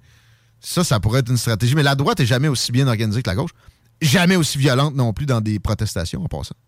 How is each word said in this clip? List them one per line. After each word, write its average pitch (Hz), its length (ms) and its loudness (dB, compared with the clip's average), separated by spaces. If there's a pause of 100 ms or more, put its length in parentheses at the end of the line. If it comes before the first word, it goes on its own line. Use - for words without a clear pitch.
(240)
<laughs> - 360 -20
ça, - 240 -2
ça 117 160 0
pourrait 107 200 0
être 120 100 -2
une 127 80 0
stratégie, 117 380 0
mais 151 80 2
la 139 120 2
droite 170 240 0
est 135 60 4
jamais 131 220 2
aussi 131 240 -2
bien 135 160 2
organisée 113 340 0
que - 80 -4
la 90 60 -2
gauche. 160 160 -4 (500)
Jamais 175 340 4
aussi 156 220 0
violente 139 380 2
non 120 180 0
plus 143 140 -6
dans 117 140 0
des 107 180 -2
protestations, - 640 -4
en - 40 -6
passant. - 280 -10 (120)